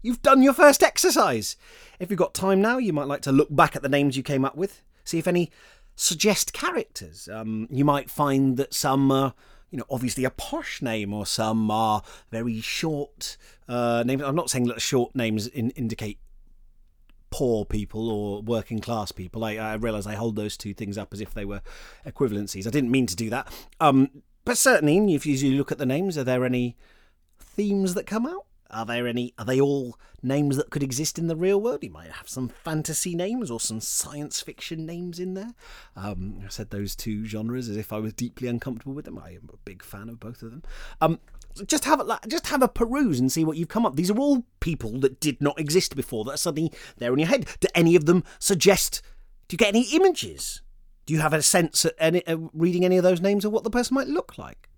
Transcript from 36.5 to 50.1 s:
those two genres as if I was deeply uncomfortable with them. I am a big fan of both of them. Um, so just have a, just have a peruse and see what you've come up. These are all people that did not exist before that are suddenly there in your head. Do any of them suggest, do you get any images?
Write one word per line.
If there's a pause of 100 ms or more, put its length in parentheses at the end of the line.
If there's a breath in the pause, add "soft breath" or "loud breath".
those
two
genres
as
if
I
was
deeply
uncomfortable
with
them.
I
am
a
big
fan
of
both
of
them. (380 loud breath)
Um, (340)
so
just
have
a,
just
have
a
peruse
and
see
what
you've
come
up.
These
are
all (140)
people
that
did
not
exist
before
that
are
suddenly (240 loud breath)
there
in
your
head. (140 loud breath)
Do
any
of
them (160 loud breath)
suggest, (440 soft breath)
do
you
get
any (120)
images? (440)